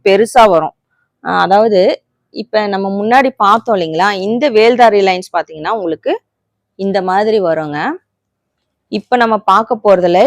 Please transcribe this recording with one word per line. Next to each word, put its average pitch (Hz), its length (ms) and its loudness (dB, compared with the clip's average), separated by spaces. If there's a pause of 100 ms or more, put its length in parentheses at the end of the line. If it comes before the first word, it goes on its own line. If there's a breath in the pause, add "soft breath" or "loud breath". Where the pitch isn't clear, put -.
பெருசா 220 440 4
வரும். 160 280 0 (480)
அஹ், 180 180 -4
அதாவது 196 400 2 (520)
இப்ப 214 320 -4
நம்ம 196 240 -4
முன்னாடி 226 460 0
பார்த்தோம் 220 400 0
இல்லைங்களா, 170 320 -2 (120)
இந்த 226 300 -4
வேல்தாரி 220 520 4
லைன்ஸ் 185 300 -2
பாத்தீங்கன்னா 160 400 -6
உங்களுக்கு 190 400 -6 (680)
இந்த 196 220 -4
மாதிரி 208 400 -2
வருங்க. 156 380 -4 (1120)
இப்ப 208 260 -4
நம்ம 226 260 0
பார்க்க 220 360 0
போறதுல 180 480 2